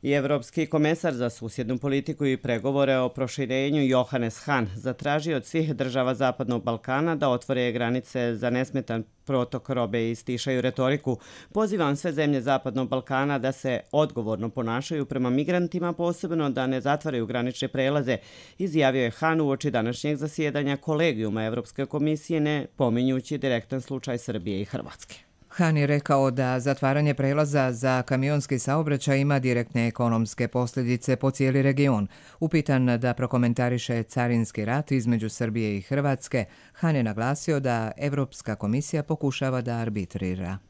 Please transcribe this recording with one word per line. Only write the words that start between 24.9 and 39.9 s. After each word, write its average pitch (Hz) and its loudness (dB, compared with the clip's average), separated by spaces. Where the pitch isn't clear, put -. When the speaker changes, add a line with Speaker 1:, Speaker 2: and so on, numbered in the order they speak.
Speaker 2:
Han 160 2
je 143 4
rekao 143 4
da 127 0
zatvaranje 139 2
prelaza 143 2
za 127 2
kamionski 139 0
saobraćaj 139 2
ima 143 4
direktne 120 2
ekonomske 117 0
posljedice 123 0
po 135 2
cijeli 135 2
region. 135 4
Upitan 131 2
da 120 2
prokomentariše 123 2
carinski 117 0
rat 131 0
između 117 2
Srbije 110 -2
i 98 -2
Hrvatske, 135 -2
Han 165 0
je 131 4
naglasio 123 0
da 117 0
Evropska 139 -2
komisija 135 0
pokušava 135 -2
da 120 -4
arbitrira. 95 -4